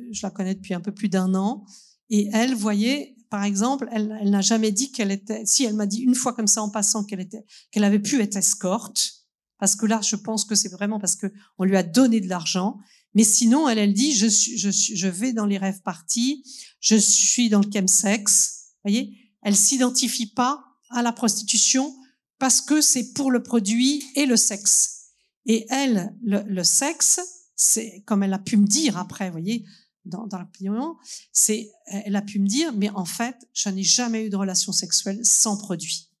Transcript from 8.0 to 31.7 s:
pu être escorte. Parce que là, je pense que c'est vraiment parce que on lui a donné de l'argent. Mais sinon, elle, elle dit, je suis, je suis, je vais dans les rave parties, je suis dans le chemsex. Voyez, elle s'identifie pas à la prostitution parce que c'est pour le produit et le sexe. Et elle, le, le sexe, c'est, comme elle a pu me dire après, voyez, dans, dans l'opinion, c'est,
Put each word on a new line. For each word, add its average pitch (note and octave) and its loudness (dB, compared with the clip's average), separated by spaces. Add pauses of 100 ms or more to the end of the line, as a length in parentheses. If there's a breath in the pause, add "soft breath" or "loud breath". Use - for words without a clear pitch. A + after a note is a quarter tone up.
pu B3+ 0
être G3+ -2
escorte. - -2 (320)
Parce G3 2
que G#3+ -4
là, A3 2
je G#3 -2
pense G#3+ -4
que G#3+ -4
c'est G3 0
vraiment G#3 -4
parce F#3+ -2
que G3+ -6 (320 loud breath)
on F#3+ 0
lui F#3+ 4
a F3+ 2
donné A3+ 4
de F3+ -6
l'argent. F3+ -2 (340 loud breath)
Mais G#3 6
sinon, B3 4
elle, A3+ 2
elle G3+ 4
dit, C4+ 2
je A3 2
suis, A3 2
je G3 0
suis, - -2
je F3+ 0
vais G3+ -2
dans G#3+ -2
les G3+ 0
rave F#3+ -4
parties, A#3+ -4 (360 loud breath)
je - 4
suis - 4
dans G#3 6
le G3+ 0
chemsex. - 0
Voyez, A3 -2 (240 loud breath)
elle G3+ 2
s'identifie B3 2
pas C4 0 (280)
à A#3+ -2
la A#3+ 2
prostitution A#3 0 (420 loud breath)
parce C4 2
que D4+ 2
c'est - 0
pour C4+ 0
le A#3+ 2
produit A#3+ 0 (100)
et C#4+ 2
le A#3+ 4
sexe. - 0 (320)
Et A3 2
elle, B3+ 0
le, G3+ 0
le F#3 -4
sexe, D4+ 0 (360)
c'est, A3 -2
comme G3 0
elle G3 0
a F#3+ -2
pu G3 -4
me G3+ 6
dire B3+ 0
après, F#3+ -8
voyez, F#3 -6 (400 loud breath)
dans, F#3+ -12
dans F#3 -10
l'opinion, G#3+ -8 (340 loud breath)
c'est, G#3+ -2 (160)